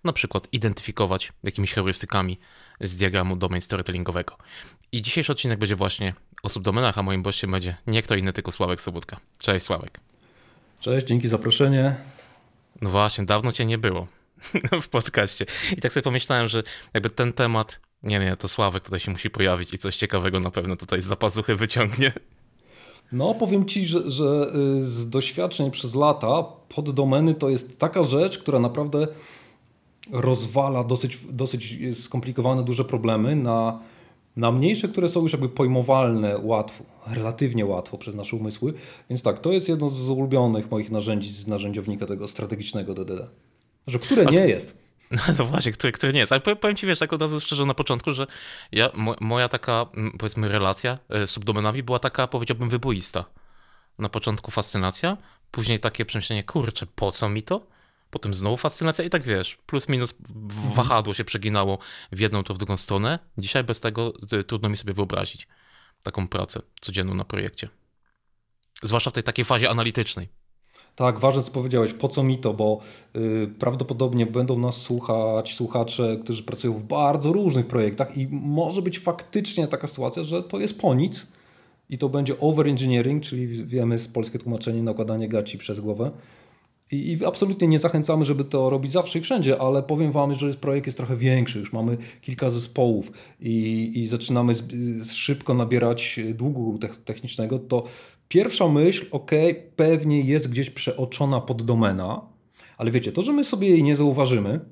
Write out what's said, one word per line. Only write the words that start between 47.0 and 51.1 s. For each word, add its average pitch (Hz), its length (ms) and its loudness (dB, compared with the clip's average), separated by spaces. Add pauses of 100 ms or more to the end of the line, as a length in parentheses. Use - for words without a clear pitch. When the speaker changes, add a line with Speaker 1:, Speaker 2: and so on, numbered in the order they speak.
Speaker 1:
od 156 80 -2
razu 156 180 -2
szczerze 143 260 -2
na 139 80 2
początku, 139 400 -2
że 131 140 -4 (440)
ja, 110 220 4
mo-, 110 280 -2
moja 120 280 0
taka, 117 360 0 (120)
m, 110 220 -4
powiedzmy, 107 300 -2
relacja, 104 500 0 (100)
e, 104 180 0